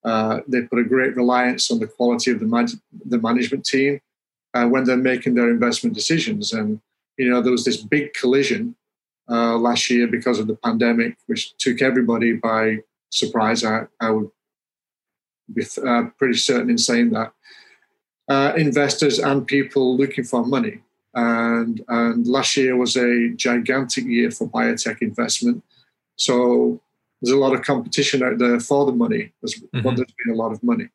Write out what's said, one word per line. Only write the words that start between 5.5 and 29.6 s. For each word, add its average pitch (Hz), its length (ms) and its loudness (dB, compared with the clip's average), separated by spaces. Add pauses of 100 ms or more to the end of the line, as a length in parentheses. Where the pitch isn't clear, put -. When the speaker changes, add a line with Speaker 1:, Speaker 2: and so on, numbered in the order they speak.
Speaker 1:
decisions. 113 560 -2
And, 107 300 -4 (360)
you 127 120 2
know, 123 120 4
there 123 100 2
was 120 140 0
this 127 120 0
big 143 360 -2
collision, 123 640 0 (540)
uh, 117 280 0
last 120 320 0
year 120 180 4
because 120 320 0
of 107 80 -2
the 107 80 -2
pandemic, 117 640 0 (100)
which - 300 -6
took 123 240 0
everybody 117 520 2
by 110 460 0 (320)
surprise. 113 520 0
I, 110 200 -2 (160)
I 113 100 -2
would 110 220 -2 (1200)
be, 110 100 -4 (220)
uh, 120 200 0 (120)
pretty 123 200 0
certain 123 340 0
in 117 80 2
saying 120 320 2
that. 113 220 -4 (920)
Uh, 139 300 2
investors 143 640 2
and 139 260 0
people 135 520 2
looking 139 260 0
for 120 200 -2
money. 120 360 -2 (340)
And, 117 760 0
and 117 360 0
last 135 320 0
year 127 180 2
was 120 200 0
a 120 400 2
gigantic 123 680 -2
year 120 260 0
for 117 160 -6
biotech 117 540 -2
investment. 117 640 -2 (520)
So 123 680 2 (400)
there's 123 140 2
a 139 40 6
lot 131 140 4
of 123 80 -2
competition 127 640 0
out 120 160 -2
there 120 200 2
for 143 260 2
the 127 80 2
money, 113 400 -2 (100)
as - 120 -8
Speaker 2:
Mm-hmm. - 280 -6